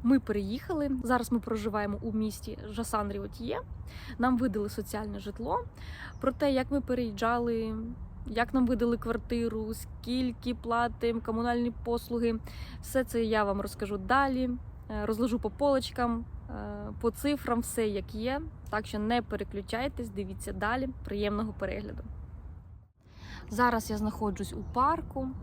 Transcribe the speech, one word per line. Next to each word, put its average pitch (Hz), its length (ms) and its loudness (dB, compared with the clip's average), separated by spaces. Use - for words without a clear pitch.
Ми 247 160 8
переїхали. 247 720 0
Зараз 240 280 4
ми 233 80 4
проживаємо 208 600 0
у 226 100 -2
місті 214 460 -2
Жасан-Ріотьє. 208 880 -2
Нам 247 200 4
видали 214 320 2
соціальне 208 500 -4
житло. 233 460 -2
Про 269 120 2
те, 285 200 4
як 262 200 2
ми 277 100 4
переїжджали, 233 960 2
як 226 280 0
нам 254 140 6
видали 233 300 4
квартиру, 226 760 -2
скільки 247 840 -2
платимо, 233 680 2
комунальні 240 460 2
послуги. 233 560 2
Все 262 220 2
це 233 200 2
я 214 200 4
вам 202 180 2
розкажу 202 360 -2
далі. 254 520 4
Е, 208 160 -2
розложу 226 340 2
по 214 100 0
полочкам, 240 760 2
е, - 40 -6
по 233 100 4
цифрам, 277 480 2
все 233 280 0
як 196 280 -4
є. 214 260 0
Так 214 160 -2
що 214 140 -4
не 233 220 4
переключайтесь, 220 880 -4
дивіться 196 440 -6
далі. 233 360 0
Приємного 208 500 0
перегляду. 196 500 -4
Зараз 233 400 2
я 214 80 0
знаходжусь 208 560 -2
у 208 100 -6
парку. 269 540 2